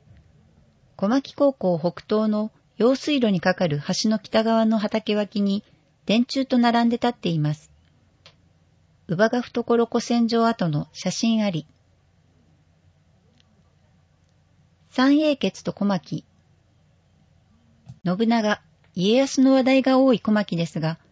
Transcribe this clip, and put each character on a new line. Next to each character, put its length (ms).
小 120
牧 260
高 200
校 240
北 280
東 240
の 200
用 160
水 240
路 140
に 80
架 140
か 140
る 120
橋 300
の 80
北 260
側 220
の 120
畑 380
脇 240
に 240
電 200
柱 200
と 140
並 260
ん 60
で 60
立 120
っ 60
て 160
い 80
ま 160
す。 160
乳 80
母 140
ヶ 100
懐 460
古 120
戦 300
場 180
跡 220
の 240
写 180
真 320
あ 60
り。 180
三 300
英 160
傑 280
と 80
小 140
牧。 400
信 240
長、 320
家 200
康 260
の 140
話 80
題 200
が 160
多 140
い 80
小 100
牧 260
で 100
す 120
が、 200